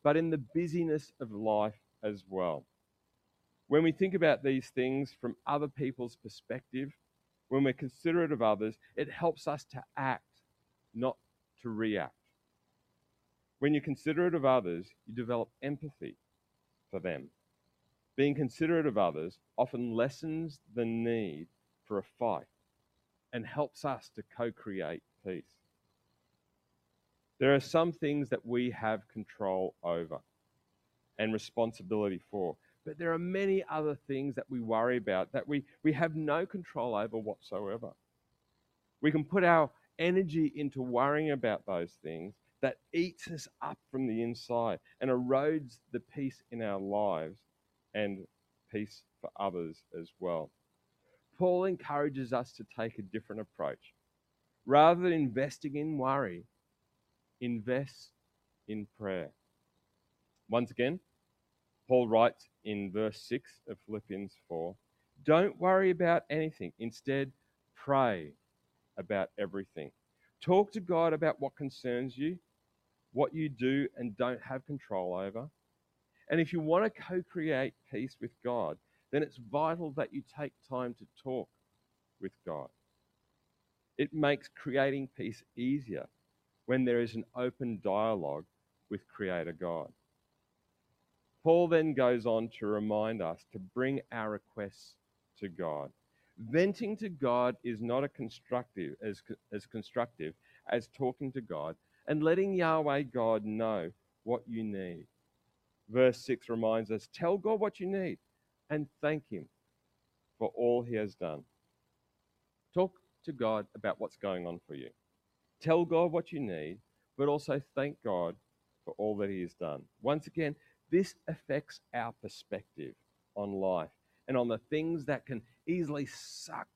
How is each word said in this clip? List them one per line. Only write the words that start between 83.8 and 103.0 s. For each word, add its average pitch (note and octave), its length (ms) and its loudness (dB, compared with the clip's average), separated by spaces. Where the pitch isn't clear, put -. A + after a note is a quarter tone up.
It C#3+ 160 -2
makes C#3+ 340 0
creating C3+ 720 -2
peace G#2+ 260 -8
easier B2 500 -2
when B2+ 180 4
there A#2+ 160 4
is A2+ 140 -4
an C#3+ 100 -6
open B2 480 -4
dialogue F#2+ 640 0
with G2+ 200 -6
Creator F2 440 -4
God. E2 380 -6
Paul E3+ 240 8
then D#3+ 260 4
goes B2 320 4
on A2+ 240 0
to G#2+ 80 -2
remind G#2+ 540 0
us E2+ 300 -4
to G#2+ 80 -12
bring C3 400 -2
our A2 180 -4
requests - 640 -10
to G2+ 100 -8
God. D#2 420 -6
Venting F#3 600 0
to G#3+ 120 -8
God B2 540 0
is A2+ 180 -4
not B2 240 0
a C#3 40 -6
constructive, A#2+ 920 -8
as, G#2 180 -8
as G#2 140 -8
constructive A2 720 -6
as A#2+ 260 0
talking C3 380 -4
to C3+ 80 -6
God D#2+ 340 -6
and D3+ 160 0
letting F#3+ 300 4
Yahweh D#3+ 500 2